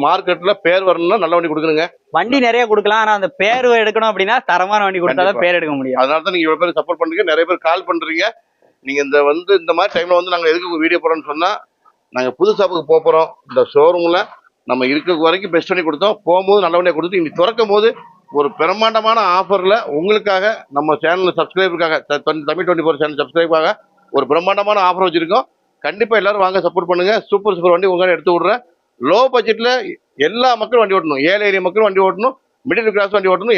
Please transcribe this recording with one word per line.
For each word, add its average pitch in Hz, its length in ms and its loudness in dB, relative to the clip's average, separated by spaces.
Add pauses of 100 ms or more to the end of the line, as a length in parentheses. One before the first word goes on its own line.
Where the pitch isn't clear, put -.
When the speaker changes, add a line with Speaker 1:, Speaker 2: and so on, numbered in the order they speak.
Speaker 1:
மார்க்கெட்ல 175 480 0 (120)
பேர் 185 240 2
வரணும்னா 170 340 0
நல்ல 170 140 0
வண்டி 165 140 -2
கொடுக்கணுங்க. 156 340 -2 (320)
Speaker 2:
வண்டி 226 300 0
நிறைய 233 240 2
கொடுக்கலாம், 208 320 2
ஆனா 214 160 0
அந்த 190 100 -2 (120)
பேர் 240 260 0 (140)
எடுக்கணும் 220 300 0
அப்படின்னா 190 260 0 (140)
தரமான 196 360 0
வண்டி 190 140 -2
கொடுத்தா 151 160 0
தான் 180 120 2
Speaker 1:
கண்டிப்பா. 185 160 0
Speaker 2:
பேர் 175 140 2
எடுக்க 156 200 -4
முடியும். 131 220 -4
Speaker 1:
அதனால 147 240 2
தான் 185 100 -2
நீங்க 165 120 0
இவ்வளவு 156 160 0
பேர் 165 160 -2
சப்போர்ட் 160 220 -2
பண்றீங்க, 170 300 -2
நிறைய 160 200 2
பேர் 170 160 -4
கால் 175 220 -2
பண்றீங்க. 165 380 -2 (600)
நீங்க 139 200 -4
இந்த 143 100 2 (140)
வந்து 175 200 -2 (120)
இந்த 165 160 -2
மாதிரி 202 160 0
டைம்ல 175 240 2
வந்து 180 160 -2
நாங்க 170 160 0
எதுக்கு 170 340 -2
வீடியோ 165 200 0
போறோம்னு 160 260 -4
சொன்னா, 165 200 -2 (680)
நாங்க 127 220 -2
புது 202 200 2
ஷாப்புக்கு 170 340 -2
போப் 160 140 2
போறோம். 160 240 2 (200)
இந்த 123 120 2 (100)
ஷோரூம்ல 170 460 4 (520)
நம்ம 127 200 -2
இருக்க 151 220 -2 (140)
வரைக்கும் 180 260 -2
பெஸ்ட் 165 180 0
பண்ணி 180 140 -2
கொடுத்தோம். 160 320 -2 (100)
போகும்போது 190 380 2
நல்ல 170 120 0
வண்டியா 175 200 2
கொடுத்து, 180 220 -2
இன்னைக்கு 156 220 -4
திறக்கும் 220 340 0
போது 208 120 4 (520)
ஒரு 143 100 2 (100)
பிரம்மாண்டமான 220 600 2 (180)
ஆஃபர்ல 190 380 2 (200)
உங்களுக்காக, 196 560 0 (240)
நம்ம 151 260 0
சேனல் 175 380 0
சப்ஸ்கிரைபருக்காக, 170 560 -2 (140)
த-, 147 160 -2
த-, 156 240 -2
தமிழ் 165 180 -4
ட்வென்டி 165 180 0
ஃபோர் 151 160 0
சேனல் 151 200 -4
சப்ஸ்கிரைபருக்காக 160 500 0 (460)
ஒரு 135 140 0
பிரம்மாண்டமான 196 580 0
ஆஃபர் 185 180 0
வச்சிருக்கோம். 170 400 0 (380)
கண்டிப்பா 208 360 -2
எல்லாரும் 202 240 0
வாங்க, 190 200 0
சப்போர்ட் 175 260 -2
பண்ணுங்க. 180 220 0 (160)
சூப்பர் 202 280 0
சூப்பர் 175 160 2
வண்டி 185 160 2
உங்களுக்காக 180 280 2
எடுத்து 175 180 0
விடுறேன். 190 260 0 (480)
லோ 190 100 4 (140)
பட்ஜெட்ல 226 380 0 (560)
எல்லா 240 220 0 (120)
மக்களும் 226 220 2
வண்டி 190 140 0
ஓட்டணும், 151 340 -2
ஏழை 208 180 0
எளிய 190 160 0
மக்களும் 202 220 0
வண்டி 196 180 0
ஓட்டணும், 196 300 -2 (360)
மிடில் 220 260 0
கிளாஸ் 202 200 0
வண்டி 190 160 0
ஓட்டணும், 196 240 0